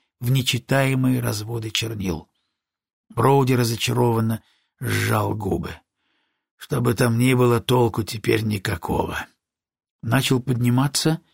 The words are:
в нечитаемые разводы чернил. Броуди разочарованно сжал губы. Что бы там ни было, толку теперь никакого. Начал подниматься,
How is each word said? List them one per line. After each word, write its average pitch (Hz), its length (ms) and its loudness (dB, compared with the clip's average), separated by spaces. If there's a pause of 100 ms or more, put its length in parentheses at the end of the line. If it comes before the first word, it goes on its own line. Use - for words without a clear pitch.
(200)
в 120 100 -2
нечитаемые 131 920 0
разводы 113 500 -6
чернил. 95 580 -4 (840)
Броуди 131 440 4
разочарованно 117 880 0 (380)
сжал 107 540 -2
губы. 98 420 -4 (800)
Что - 240 -6
бы 123 140 0
там 117 240 2
ни 127 160 4
было, 120 260 4
толку 117 420 2
теперь 110 400 -2
никакого. - 840 -4 (760)
Начал 127 380 0
подниматься, 127 800 0 (140)